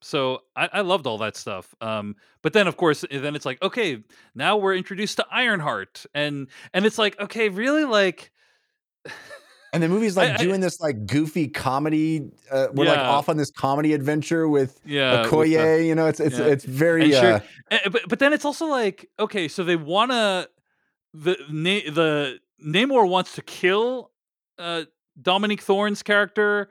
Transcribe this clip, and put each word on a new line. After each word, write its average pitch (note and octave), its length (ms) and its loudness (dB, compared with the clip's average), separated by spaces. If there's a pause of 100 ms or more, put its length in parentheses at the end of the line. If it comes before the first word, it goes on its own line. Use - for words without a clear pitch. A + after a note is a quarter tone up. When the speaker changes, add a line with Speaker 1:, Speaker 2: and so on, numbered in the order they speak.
Speaker 1:
So C3 420 -4 (120)
I, D#3+ 180 -4
I G3 80 -2
loved F3+ 260 -2
all A2+ 120 -4
that G#2 180 -4
stuff. F#2+ 440 -12
Um, G#2+ 340 -8 (260)
but D#3 120 -4
then, G#3 140 2
of D#3 100 -4
course, D#3+ 320 0
i-, C#3 100 -10
then D3 160 -6
it's C#3+ 100 -12
like, C3 160 -6
okay, F3+ 420 -4 (320)
now E3+ 220 0
we're F#3+ 180 0
introduced F#3+ 420 -8
to - 140 -2
Ironheart. E3+ 840 -4
And, D3 340 -4 (260)
and F#3+ 120 -2
it's G#3+ 120 0
like, G#3 220 -2
okay, G#3+ 300 -4
really? C4+ 360 -2
Like, G3+ 460 0 (720)
<laughs> - 60 -16 (600)
Speaker 2:
And E3 80 0
the E3 80 2
movie's, G3+ 260 0
like, F3 140 2
Speaker 1:
I, - 60 -2
I - 20 -2
Speaker 2:
doing F#3+ 240 0
this, F3 180 -2
like, C3+ 280 -4
goofy D3+ 400 0
comedy, D#3 840 -2 (220)
uh, C3+ 220 0
we're, C#3 120 2
like, D#3 120 6
Speaker 1:
Yeah. C3 120 0
Speaker 2:
off C#3+ 180 2
on D#3+ 100 0
this D3 120 -2
comedy D3 440 0
adventure D3+ 540 0
with C#3 380 2
Speaker 1:
Yeah, C3+ 360 2
with A2+ 100 0
Speaker 2:
Okoye, D#3+ 480 4
Speaker 1:
the, E3 60 2
Speaker 2:
you D#3+ 100 2
know, D#3+ 100 2
it's, D#3 140 0
it's, D3+ 180 0
Speaker 1:
yeah. D3 80 0
Speaker 2:
it's C#3+ 180 4
very, D#3+ 420 2
Speaker 1:
And D3+ 80 6
sure, A#2+ 200 6
Speaker 2:
uh, G#2 60 2 (320)
Speaker 1:
eh, G3+ 200 0
but, A3 160 0
but - 120 -2
then C#4 140 4
it's D4 120 -2
also D4 220 -4
like, B3 500 -2
okay, G3+ 300 -4
so F3+ 160 -6
they E3+ 120 2
wanna, G3 720 0 (680)
the D#3+ 200 0 (140)
Na-, D#3 420 -2
the D3 460 0 (260)
Namor G#3 460 2
wants F#3 240 0
to - 80 -12
kill, A3 720 -2 (480)
uh, E3+ 240 -6 (360)
Dominique G3 420 0
Thorne's G3+ 420 0
character, G#3 680 0